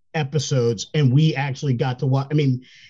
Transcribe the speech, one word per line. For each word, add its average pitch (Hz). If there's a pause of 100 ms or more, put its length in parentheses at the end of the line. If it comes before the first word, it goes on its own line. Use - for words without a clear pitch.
(140)
episodes, 135
and 147
we 151
actually 135
got 127
to 143
watch, 135
I 147
mean, 135 (260)